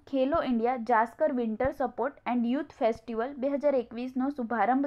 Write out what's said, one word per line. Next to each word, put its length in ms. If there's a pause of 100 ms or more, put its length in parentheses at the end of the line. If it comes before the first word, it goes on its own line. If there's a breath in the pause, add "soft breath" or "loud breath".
ખેલો 340
ઇન્ડિયા 360
જાસ્કર 560
વિન્ટર 380
સપોર્ટ 440 (120)
એન્ડ 180
યુથ 340
ફેસ્ટિવલ 580
બે 120
હજાર 260
એકવીસનો 540
શુભારંભ 580